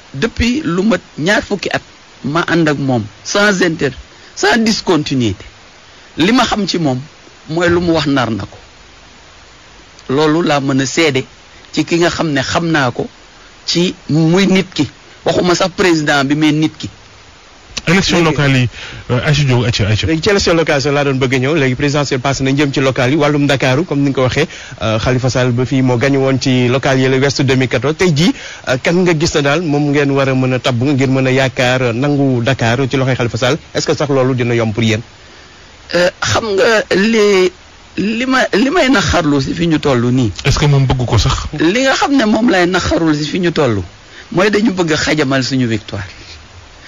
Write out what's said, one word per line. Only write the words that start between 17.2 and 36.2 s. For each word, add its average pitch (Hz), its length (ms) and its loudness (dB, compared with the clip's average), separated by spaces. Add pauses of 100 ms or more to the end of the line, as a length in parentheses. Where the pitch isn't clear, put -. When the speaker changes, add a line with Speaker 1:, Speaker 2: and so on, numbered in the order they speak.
Speaker 2:
Élection 175 320 0
Speaker 3:
Léegi 165 120 2
Speaker 2:
locale 139 260 2
yi, 123 120 2 (420)
euh, 120 160 0
Aïcha 147 180 2
Diop, 123 200 2
Aïcha, 117 240 -2
Aïcha. 110 180 0
Speaker 3:
Léegi 160 160 -2
ci 214 80 0
élection 196 240 2
locale 156 280 2
sax 143 100 0
laa 143 120 0
doon 139 120 0
bëgg 127 180 0
a 135 40 0
ñëw, 135 160 0
léegi 135 200 0
présidentielle 143 460 -2
passé 139 240 -2
na, 135 100 0
jëm 143 180 2
ci 147 80 0
locale 131 320 0
yi, 156 40 0
wàllum 147 280 2
Ndakaaru, 143 400 0
comme 143 180 -2
ni 139 80 2
nga 131 60 -4
ko 135 60 2
waxee, 139 240 0 (360)
euh, 110 160 0
Khalifa 127 320 0
Sall 127 220 0
ba 123 140 0
fii 131 160 0
moo 127 140 2
gagné 139 220 2
woon 135 200 2
ci 127 300 2
locale 131 320 0
yi, 131 80 2
le 131 100 2
West 135 240 0
deux 131 140 2
mille 131 120 0
quatorze. 135 280 -2
Tey 185 180 2
jii, 170 200 2 (340)
euh, 127 140 0
kan 180 100 0
nga 180 260 2
gis 156 180 0
na 151 60 4
daal 143 200 0
moom 147 280 0
ngeen 143 200 2
war 139 180 2
a 135 60 0
mën 131 180 0
a 127 60 -2
tabb 123 240 -2
ngir 135 260 2
mën 131 180 2
a 131 40 2
yaakaar, 131 520 0
euh, 120 100 0
nangu 135 500 0
Dakar 120 340 0 (140)
ci 139 60 -2
loxoy 131 200 0
Khalifa 120 220 -4
Sall, 127 200 0 (160)
est-ce 151 120 -2
que 160 100 0
sax 151 140 -4
loolu 131 240 2
dina 120 200 -2
yomb 113 180 0
pour 120 100 -2
yéen? 110 180 0 (920)
Speaker 1:
Euh, 175 140 2 (140)